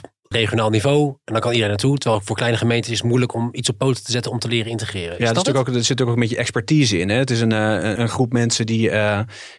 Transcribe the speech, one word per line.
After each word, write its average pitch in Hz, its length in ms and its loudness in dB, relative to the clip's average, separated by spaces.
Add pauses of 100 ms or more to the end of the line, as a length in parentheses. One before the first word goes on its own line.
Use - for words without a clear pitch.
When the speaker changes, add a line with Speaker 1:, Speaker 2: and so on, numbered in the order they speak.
(280)
Speaker 1:
regionaal 110 420 0
niveau. 139 380 2
En 135 260 -10
dan 113 80 0
kan 120 100 -2
iedereen 113 180 2
naartoe. 131 280 0
Terwijl 110 260 0
voor 110 120 -4
kleine 117 220 0
gemeentes 117 340 0
is 110 60 -4
het 117 100 -2
moeilijk 123 260 2
om 117 180 -2
iets 127 180 -4
op 113 80 -4
poten 131 260 0
te - 80 -10
zetten 123 200 -2
om 120 80 -4
te 120 80 -4
leren 113 240 -2
integreren. 101 360 -6
Speaker 2:
Ja, 85 60 -8
Speaker 1:
Is 90 60 -10
Speaker 2:
er - 0 -
Speaker 1:
dat 117 100 2
Speaker 2:
is 117 80 2
Speaker 1:
het? 127 100 0
Speaker 2:
natuurlijk 131 220 2
ook, 127 60 0
er 120 80 0
zit 127 180 0
ook 123 60 2
een 117 120 0
beetje 117 180 0
expertise 117 640 2
in, 92 100 0
hè? 104 60 2
Het 131 140 2
is 117 120 0
een, 113 100 2
eh, 110 80 2
een, 107 420 0
een 117 80 0
groep 123 240 -2
mensen 117 320 0
die, 113 240 2
eh, 104 300 2 (400)